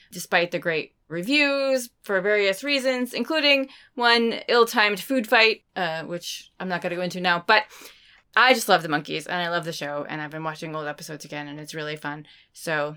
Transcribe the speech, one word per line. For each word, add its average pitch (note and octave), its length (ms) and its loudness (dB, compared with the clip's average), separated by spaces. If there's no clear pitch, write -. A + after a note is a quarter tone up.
despite F3 400 -2
the F3 80 -2
great D#3+ 340 -4
reviews C4+ 840 0
for F#3+ 200 0
various G3+ 420 2
reasons, B3+ 500 0
including C#4 540 2
one A#3 400 4
ill-timed A3+ 520 4
food B3+ 280 -2
fight, A3+ 360 4
uh, E3 280 -4
which - 560 -12
I'm F#3 100 -6
not F3 120 -2
gonna F3 140 -4
go F3 60 -4
into F3+ 180 -6
now, F3 260 0
but G#3+ 180 6
I B3+ 180 8
just A#3 160 2
love F3+ 120 6
the E3 60 -8
Monkees, D#3 400 -4
and - 80 -4
I F3 140 -2
love E3+ 160 -2
the E3 80 -6
show, D3 340 -6
and D#3 140 -8
I've D3 100 -10
been D#3 120 -8
watching D#3+ 320 -8
old D3+ 120 -6
episodes D3 380 -12
again, D3 240 -10
and D3 100 -12
it's D#3 160 -14
really D3+ 220 -8
fun. D3+ 280 -10
So D3+ 440 -4